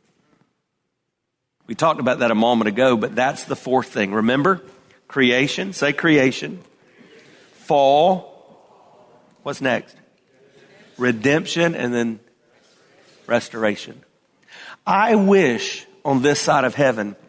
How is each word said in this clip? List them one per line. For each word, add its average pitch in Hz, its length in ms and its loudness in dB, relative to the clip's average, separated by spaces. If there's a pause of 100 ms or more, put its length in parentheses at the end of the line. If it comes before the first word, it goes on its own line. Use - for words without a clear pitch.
(1700)
We 113 80 -12
talked 151 260 0
about 123 180 0
that 120 120 0
a 110 40 0
moment 113 340 2
ago, 123 300 2
but 107 160 -4
that's 131 300 -2
the 135 120 -6
fourth 127 320 -2
thing. 101 240 -2
Remember? 135 480 0 (480)
Creation. 139 640 0
Say 143 220 -2
creation. 151 680 0 (920)
Fall. 147 760 2 (1120)
What's 143 200 -8
next? 120 340 -2 (1040)
Redemption 147 760 0
and 120 200 -4
then 117 260 -2 (1040)
restoration. 110 760 -4 (840)
I 208 280 2
wish 196 720 2 (180)
on 135 160 0
this 143 200 2
side 147 240 2
of 120 100 -2
heaven 117 400 0 (140)